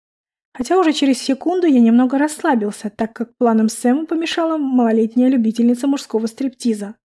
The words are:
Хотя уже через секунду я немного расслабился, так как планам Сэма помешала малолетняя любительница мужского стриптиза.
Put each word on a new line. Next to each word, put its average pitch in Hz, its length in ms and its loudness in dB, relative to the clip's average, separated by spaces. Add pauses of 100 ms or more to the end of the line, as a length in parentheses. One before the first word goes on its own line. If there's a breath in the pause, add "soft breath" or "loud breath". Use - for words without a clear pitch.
(540)
Хотя 330 240 -2
уже 330 160 4
через 269 280 0
секунду 349 440 -2
я 269 140 4
немного 247 380 4
расслабился, 262 720 -2
так 220 240 -8
как - 240 -10
планам 220 320 2
Сэма 262 360 -2
помешала 330 520 -4
малолетняя 247 720 2
любительница 240 580 0
мужского 233 400 -2
стриптиза. 226 680 -6 (120)